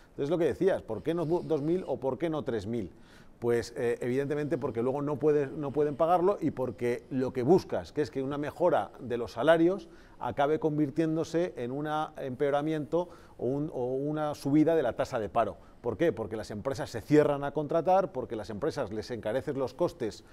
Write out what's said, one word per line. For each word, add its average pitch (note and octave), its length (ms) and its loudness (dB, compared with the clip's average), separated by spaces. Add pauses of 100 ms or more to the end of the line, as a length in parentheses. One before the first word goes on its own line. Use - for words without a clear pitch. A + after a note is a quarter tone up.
(100)
Entonces, C#3 200 -4
lo F3 80 2
que E3+ 60 2
decías, D#3 380 2
¿por A2 200 -8
qué D#3 100 -2
no E3+ 140 0
du-, E3+ 160 0
dos D3 180 0
mil E3+ 280 0
o C3 100 -4
por B2+ 200 -2
qué E3+ 120 -2
no D3+ 140 -4
tres A2 240 -4
mil? A2+ 240 -4 (480)
Pues, A#2 360 0
eh, A#2+ 240 0
evidentemente C#3+ 580 -2
porque A#2+ 220 -4
luego C3 220 0
no C#3+ 160 -2
puede, D3 300 4
no C#3 240 -6
pueden D3 240 0
pagarlo F3 440 4
y D3+ 120 0
porque B2 580 -2
lo B2+ 220 0
que B2+ 100 -2
buscas, A#2+ 500 2
que D3+ 100 -2
es C#3 100 -4
que C3+ 100 -4
una C#3+ 160 -4
mejora D3 640 2
de A#2+ 180 -4
los A2+ 140 -6
salarios, E3 560 4 (320)
acabe C#3+ 400 0
convirtiéndose D#3+ 960 0
en B2 160 -6
un D3 160 -6 (280)
empeoramiento D3 920 0 (280)
o A#2 100 -4
un, C#3+ 280 -2
o B2+ 200 -2
una D3 420 -2
subida D3+ 400 4
de D3 80 4
la A2+ 100 0
tasa C3 240 -2
de G#2 100 -2
paro. G#2 280 0 (280)
¿Por A2+ 140 -2
qué? D#3+ 140 4
Porque G#2 220 -6
las G#2+ 160 -8
empresas B2 380 -4
se A2+ 140 -8
cierran D3 420 4
a C#3 60 -4
contratar, E3+ 600 2
porque A#2 260 -6
las G#2+ 120 -8
empresas A#2 420 -4
les G#2+ 200 -6
encarecen B2 480 -2
los B2+ 160 -2
costes B2+ 580 -2